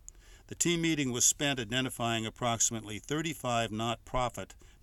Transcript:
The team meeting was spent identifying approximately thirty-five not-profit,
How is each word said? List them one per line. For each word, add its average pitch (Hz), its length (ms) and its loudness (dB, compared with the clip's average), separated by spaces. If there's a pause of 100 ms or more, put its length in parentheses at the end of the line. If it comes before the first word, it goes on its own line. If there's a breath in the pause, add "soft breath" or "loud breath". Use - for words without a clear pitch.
(460 loud breath)
The - 100 -12
team 170 260 2
meeting 147 300 2
was 120 140 2
spent 143 340 2
identifying 117 680 0
approximately 110 720 -2
thirty-five 127 720 -2
not-profit, 117 840 -4 (300 loud breath)